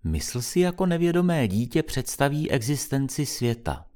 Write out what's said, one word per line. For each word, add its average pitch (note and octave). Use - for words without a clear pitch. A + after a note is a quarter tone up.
Mysl D#2+
si -
jako F3+
nevědomé E3+
dítě A#2
představí C#3+
existenci C3+
světa. A#2